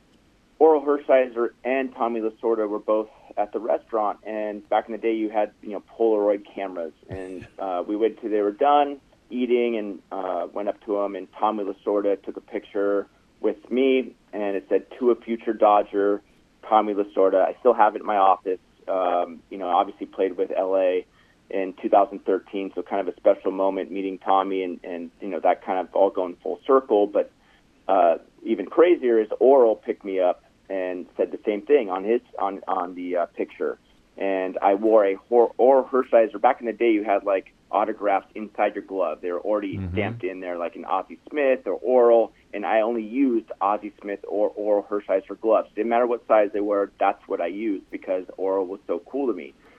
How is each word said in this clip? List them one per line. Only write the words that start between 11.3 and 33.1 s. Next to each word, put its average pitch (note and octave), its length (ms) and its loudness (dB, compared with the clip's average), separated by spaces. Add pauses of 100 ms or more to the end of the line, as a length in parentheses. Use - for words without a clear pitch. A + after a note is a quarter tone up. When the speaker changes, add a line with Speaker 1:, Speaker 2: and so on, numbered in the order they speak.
Speaker 1:
Tommy G#2+ 320 -2
Lasorda G2+ 580 -2
took - 140 -12
a F2+ 40 -12
picture G2+ 680 -4 (320)
with - 320 -4
me, C3 420 0 (180)
and G2+ 240 -4
it F#2+ 120 -8
said, F#2+ 180 0 (140)
"To B2 100 4
a A#2 60 4
future - 360 -6
Dodger, G#2 680 2 (460)
Tommy G#2+ 260 2
Lasorda." F#2+ 500 2
I D#2+ 140 -2
still A#2+ 160 4
have G#2+ 220 4
it - 60 -8
in - 40 -12
my G#2 120 0
office. F#2+ 420 2 (260)
Um, F2 540 -2 (100)
you G2+ 80 -12
know, F2+ 100 -6
I F2 40 -2
obviously F#2+ 340 0
played F#2+ 300 -2
with F#2+ 200 -4
L F#2+ 200 0
A F#2 280 0 (460)
in F#2+ 240 -6
two - 140 -8
thousand G2+ 360 2
thirteen, F#2+ 500 -4
so - 80 -8
kind G2 240 -6
of F2+ 60 -8
a - 60 -12
special G2 320 2
moment F#2+ 400 -2
meeting F#2+ 280 -6
Tommy F#2+ 440 0
and, F2+ 220 -8
and, E2+ 260 -10 (100)
you G#2 80 -12
know, F2 120 -6
that F2 240 0
kind F#2+ 160 -4
of E2+ 140 -10
all G2 160 4
going F2+ 260 -6
full - 300 -10
circle. A#2 400 4
But, G2+ 260 -2 (560)
uh, F2 300 4 (260)
even G2+ 220 -2
crazier C3 520 4
is A2 100 0 (120)
Orel A#2+ 420 6
picked - 220 -8
me F#2+ 160 -4
up F2+ 220 0 (280)
and F#2 360 -6 (120)
said G2 120 0
the - 140 -12
same G#2 160 -2
thing B2 300 0
on F#2+ 140 -4
his, A#2 180 0 (160)
on, G2 280 -4
on F#2 280 -4
the, F2+ 220 -6